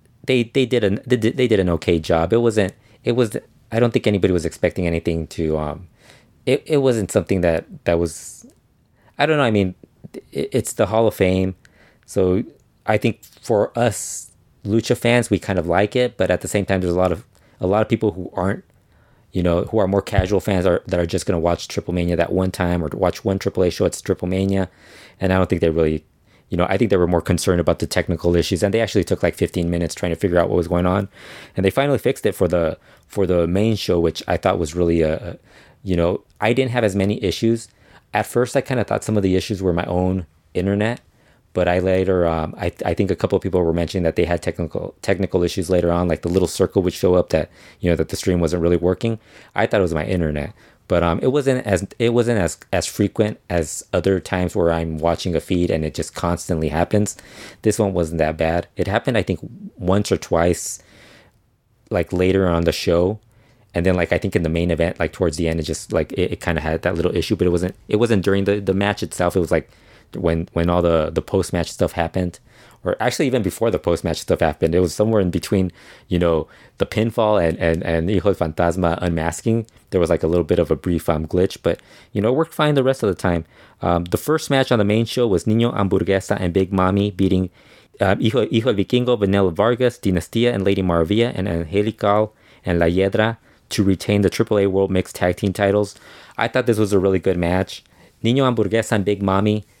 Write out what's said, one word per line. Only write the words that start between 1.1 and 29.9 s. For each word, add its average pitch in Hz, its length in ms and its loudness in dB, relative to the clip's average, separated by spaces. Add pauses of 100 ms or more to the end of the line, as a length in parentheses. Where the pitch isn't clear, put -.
did, 110 200 0
they 127 120 2
did 107 100 4
an 92 120 2
okay 85 280 2
job. 82 340 2
It 117 60 4
wasn't, 107 340 2 (320)
it 120 80 0
was, 117 240 0 (360)
I 113 80 0
don't 120 120 2
think - 140 0
anybody 98 260 2
was 85 120 0
expecting 87 420 -2
anything 82 420 -2
to, 78 300 -2
um, 76 300 -8 (580)
it, 139 200 2
it 151 120 2
wasn't 120 320 2
something 95 300 0
that, 82 240 2 (200)
that 85 140 2
was, - 480 -6 (720)
I 143 80 4
don't 156 100 2
know. 143 80 4
I 117 60 2
mean, 98 240 2 (560)
it, - 220 -6
it's - 220 -2
the 107 120 2
Hall 113 220 2
of - 60 -2
Fame. 92 420 0 (500)
So 92 380 0 (420)
I 110 100 2
think 110 280 -2
for - 520 -2
us - 540 -4 (340)
Lucha 110 320 0
fans, 120 340 0
we 95 100 2
kind 95 180 -2
of 82 80 -2
like 95 300 0
it, 123 200 0
but 92 140 0
at 90 100 2
the - 80 -10
same 101 160 -2
time, 95 160 0
there's 87 140 0
a 90 40 0
lot 92 140 2
of, - 120 -6 (360)
a 92 60 -2
lot 104 160 2
of - 60 -2
people 107 240 0
who 90 200 -10
aren't, 98 320 -4 (680)
you 90 120 -2
know, 87 220 2
who 110 140 -2
are 98 80 2
more 98 160 2
casual 95 380 0
fans 95 260 0
are, 90 200 2
that 87 120 -2
are 87 80 0
just 90 200 -4
gonna 92 120 0
watch 85 300 -2
Triple - 260 -6
Mania 87 220 0
that 85 160 0
one 92 180 0
time 87 320 -2
or 78 60 -4
watch - 360 -2
one 95 140 0
Triple 92 240 -2
A 90 80 4
show - 140 -2
at - 200 -2
Triple 90 220 -2
Mania. 95 420 0 (520)
And 92 120 2
I 92 40 4
don't 92 120 2
think 85 120 0
they 85 100 4
really, 78 340 0 (440)
you - 80 -4
know, 87 120 2
I 98 80 0
think 117 140 0
they 101 60 4
were 87 120 2
more 87 120 2
concerned 87 400 0
about 82 200 2
the - 60 -4
technical 87 500 0
issues, 85 260 0
and 98 100 0
they 113 80 2
actually 107 220 0
took, - 200 -2
like, 87 120 0
fifteen 87 340 -2
minutes 85 280 -4